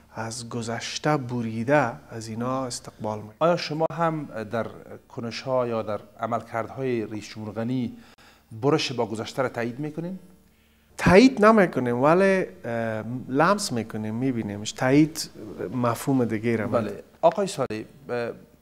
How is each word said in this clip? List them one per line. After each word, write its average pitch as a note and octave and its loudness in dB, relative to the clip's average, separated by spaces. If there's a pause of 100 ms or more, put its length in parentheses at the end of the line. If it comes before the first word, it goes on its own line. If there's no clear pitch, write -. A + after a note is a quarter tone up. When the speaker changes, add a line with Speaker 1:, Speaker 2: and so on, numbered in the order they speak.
(160)
Speaker 1:
از A2+ -8
گذشته A#2 -2
بریده، A#2+ 0 (180)
از A2+ -10
اینا B2+ -4
استقبال A2 -8
می‌کنیم. G#2 -14
Speaker 2:
آیا E3+ 4
شما D#3+ -2
هم D#3+ -2
در A2 -6 (420)
کنش‌ها B2 -2
یا A2+ -2
در G#2 -6 (200)
عملکردهای A2+ -4
رئیس G#2 -10
جمهور G#2+ -10
غنی A#2 -4 (640)
برش C#3+ 2
با A#2+ -2
گذشته A2 -4
را B2+ 0
تایید A#2+ -4
می‌کنین؟ E3 -8 (800)
Speaker 1:
تایید G#3+ 8
نمی‌کنیم، D#3 4
ولی، F#3 4 (180)
اه، A2+ -4 (240)
لمس F3 2
می‌کنیم، G#2+ -4
می‌بینیمش. A2 -4
تایید D3 4 (420)
مفهوم B2 2
دیگه A2+ 0
را G#2+ -2
Speaker 2:
بله. A#2 0
Speaker 1:
می‌ده. G2+ -8 (160)
Speaker 2:
آقای F3 2
صالح، A2 -4 (240)
اه، A#2+ -4 (320)